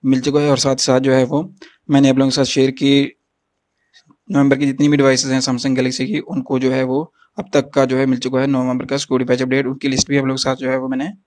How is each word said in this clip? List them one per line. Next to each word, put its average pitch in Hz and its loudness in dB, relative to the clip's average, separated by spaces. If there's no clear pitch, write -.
मिल 131 2
चुका 143 0
है। 147 2
और 131 4
साथ 135 0
ही 131 -6
साथ 131 2
जो 135 2
है 131 4
वो 156 -4
मैंने 139 6
आप 131 2
लोगों 135 2
के 131 -4
साथ 139 2
शेयर 135 2
की 139 0
नवंबर 139 4
की 143 0
जितनी 139 2
भी 147 4
डिवाइसेज 135 2
हैं 131 0
Samsung 127 -4
Galaxy 127 -2
की, 143 -4
उनको 135 -4
जो 131 0
है 131 0
वो 135 -4
अब 190 -8
तक 139 0
का 135 2
जो 127 -2
है 135 0
मिल 131 0
चुका 127 -2
है 139 0
नवंबर 127 -2
का 135 -6
सिक्योरिटी 127 -2
पैच 127 0
अपडेट। 131 -2
उनकी 135 -6
लिस्ट 131 -2
भी 139 0
आप 139 0
लोगों 131 -2
के 131 -6
साथ 131 -2
जो 131 -6
है 131 -2
वो 131 -6
मैंने 135 -6